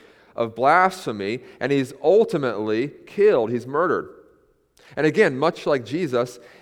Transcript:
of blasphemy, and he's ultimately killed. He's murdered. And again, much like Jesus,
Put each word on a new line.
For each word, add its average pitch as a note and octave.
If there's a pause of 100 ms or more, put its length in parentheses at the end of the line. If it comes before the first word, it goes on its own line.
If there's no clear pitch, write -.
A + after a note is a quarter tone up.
(360)
of A2+
blasphemy, C3 (200)
and C3+
he's C3+ (100)
ultimately C3+ (160)
killed. F#3+
He's A#2+
murdered. C3+ (840)
And D3
again, D3+
much D3+
like C#3+
Jesus, B2 (240)